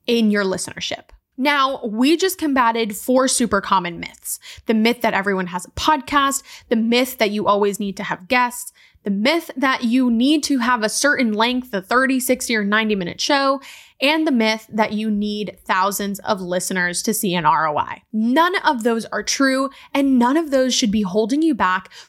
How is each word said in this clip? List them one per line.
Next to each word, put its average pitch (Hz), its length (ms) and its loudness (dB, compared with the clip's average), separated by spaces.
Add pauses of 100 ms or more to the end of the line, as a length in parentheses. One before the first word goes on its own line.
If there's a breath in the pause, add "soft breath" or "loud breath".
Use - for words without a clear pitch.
in 233 240 2
your 208 140 2
listenership. - 600 -6 (300)
Now, 269 480 0
we 247 320 2
just 359 220 -2
combated 233 580 0
four 262 320 2
super 226 320 0
common 175 400 -2
myths. - 380 -12 (300 loud breath)
The 226 80 2
myth 233 260 2
that 220 140 0
everyone 190 320 -2
has 180 180 -8
a - 60 -20
podcast, 277 720 0 (260 loud breath)
the 233 60 2
myth 226 420 0
that 214 140 0
you 208 160 -4
always 202 320 2
need 196 180 -6
to 202 60 -8
have 180 240 -8
guests, 247 440 -2 (320 soft breath)
the 208 60 -4
myth 262 480 0
that 262 260 0
you 247 280 2
need 269 320 2
to 277 160 0
have 233 240 0
a 214 60 0
certain 262 440 0
length, 247 400 0
a 190 80 -2
thirty, 254 380 0
sixty, 247 360 0
or 208 80 0
ninety 214 300 0
minute 185 260 -4
show, 277 400 0 (400 loud breath)
and 311 280 2
the 320 40 2
myth 220 400 0
that 214 220 0
you 214 160 -2
need 208 560 -4
thousands 196 540 -2
of 208 200 -2
listeners 180 640 -2
to 226 100 0
see 208 220 -2
an 175 100 0
R 160 240 4
O 147 120 0
I. - 240 -6 (100)
None 269 440 2
of 247 260 0
those 226 220 0
are 208 180 -6
true, 269 480 0 (200 loud breath)
and 277 280 2
none 254 180 4
of 320 140 -2
those 262 240 2
should 220 160 2
be 214 100 0
holding 214 400 0
you 320 140 2
back 185 360 -2 (180 loud breath)